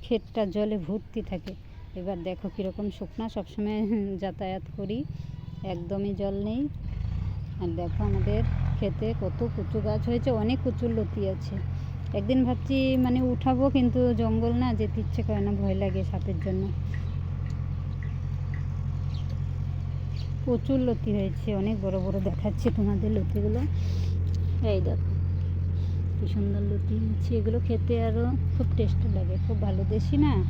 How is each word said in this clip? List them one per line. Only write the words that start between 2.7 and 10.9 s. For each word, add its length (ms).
শুকনা, 260
সবসময় 440
যাতায়াত 420
করি, 220
একদমই 480
জল 160
নেই। 120
আর 100
দেখো 280
আমাদের 320
ক্ষেতে 300
কত 160
কচু 320
গাছ 220
হয়েছে, 220
অনেক 220
কচুর 340